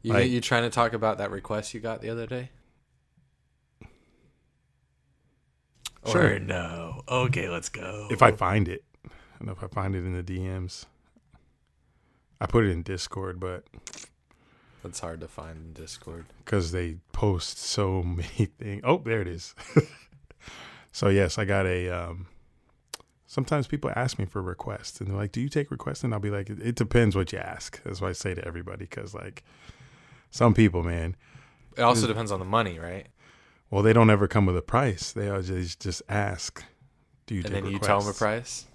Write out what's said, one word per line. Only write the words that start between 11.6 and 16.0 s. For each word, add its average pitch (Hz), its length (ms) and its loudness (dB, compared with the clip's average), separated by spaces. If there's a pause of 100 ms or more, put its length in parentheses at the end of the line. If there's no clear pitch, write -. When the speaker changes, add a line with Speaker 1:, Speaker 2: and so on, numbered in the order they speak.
Speaker 2:
I - 60 0
put 117 200 4
it 98 40 4
in 85 140 -2
Discord, 92 560 -8
but 92 240 -8 (1200)
Speaker 1:
That's 90 160 -12
hard 82 220 -10
to 80 60 -14
find 80 300 -14
in 80 160 -16
Discord. 82 520 -16 (200)